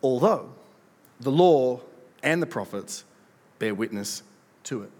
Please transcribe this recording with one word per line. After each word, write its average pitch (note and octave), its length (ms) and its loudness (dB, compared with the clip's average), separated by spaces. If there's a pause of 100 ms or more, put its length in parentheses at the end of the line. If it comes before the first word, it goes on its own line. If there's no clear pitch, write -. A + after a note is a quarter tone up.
Although C3+ 480 2 (680)
the C3 100 -2
law C3+ 500 4 (420)
and E3 200 0
the D#3+ 40 -2
prophets - 580 -10 (540)
bear A2 160 -2
witness G2+ 480 -6 (420)
to A#2 180 -8
it. G2+ 180 -16